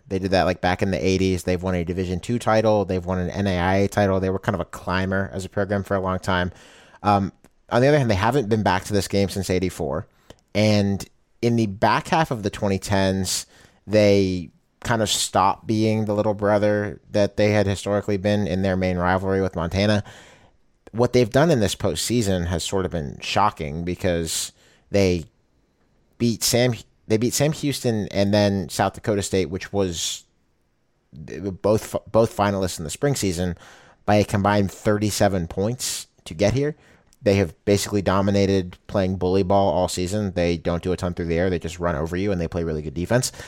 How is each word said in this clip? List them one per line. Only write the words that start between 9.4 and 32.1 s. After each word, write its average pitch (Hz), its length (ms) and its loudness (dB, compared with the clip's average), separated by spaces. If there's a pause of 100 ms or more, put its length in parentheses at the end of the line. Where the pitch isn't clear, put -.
eighty-four. 90 560 -2 (480)
And 202 520 2 (360)
in 117 120 2
the 113 120 2
back 110 400 0
half 160 240 2
of 110 100 -6
the 98 80 -2
twenty 98 300 -2
tens, 95 680 0 (400)
they 101 640 4 (340)
kind 113 200 0
of 101 60 0
stopped - 580 0
being 110 380 0
the 104 100 -2
little 104 180 0
brother 104 680 0 (120)
that 101 260 0
they 104 140 4
had 104 160 2
historically 101 500 -2
been 104 300 0
in 95 160 -2
their 92 140 0
main 92 200 0
rivalry 95 440 0
with 92 140 -2
Montana. 98 480 0 (880)
What 120 200 0
they've 123 160 4
done 151 220 4
in 131 80 2
this 98 160 0
postseason 95 720 -2
has 87 160 -2
sort 95 220 -2
of 82 60 -6
been 73 300 -8
shocking 85 600 -2
because 87 680 -4 (380)
they 90 360 2 (920)
beat 117 260 0
Sam, 123 300 2 (340)
they 110 100 2
beat 117 160 -2
Sam 147 180 0
Houston 123 580 -4
and 101 240 0
then 98 360 2
South 98 240 -2
Dakota 101 300 -2
State, 92 260 0
which 92 240 -8
was, 92 500 -4 (880)
they 65 280 -16
were 98 120 -6
both, 101 440 0 (160)